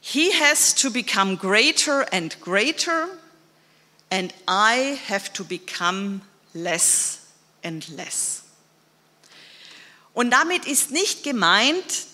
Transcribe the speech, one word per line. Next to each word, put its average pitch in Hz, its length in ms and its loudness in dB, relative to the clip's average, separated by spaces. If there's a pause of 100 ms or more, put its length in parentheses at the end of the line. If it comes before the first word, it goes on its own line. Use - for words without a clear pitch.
"He 330 400 0
has 294 340 4
to 277 160 0
become 196 460 0
greater 269 760 2
and 170 280 -4
greater 320 680 -2 (1000)
and 185 220 -2 (160)
I 240 500 2 (100)
have 196 260 -4
to 196 100 -8
become 185 760 -4 (360)
less 170 600 0 (440)
and 165 260 -8
less." - 540 -8 (1700)
Und 240 160 0
damit 330 360 2
ist 277 240 0
nicht 349 320 -2
gemeint 247 920 2